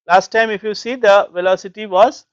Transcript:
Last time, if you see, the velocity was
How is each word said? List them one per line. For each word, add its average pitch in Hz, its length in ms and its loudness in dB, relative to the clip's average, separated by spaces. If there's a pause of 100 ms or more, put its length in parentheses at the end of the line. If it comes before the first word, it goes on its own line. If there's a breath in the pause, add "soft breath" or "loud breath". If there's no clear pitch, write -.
Last 185 240 2
time, 226 200 0
if 202 120 -8
you 214 120 -6
see, 233 200 -10
the 202 380 2
velocity 185 540 -4
was 202 460 0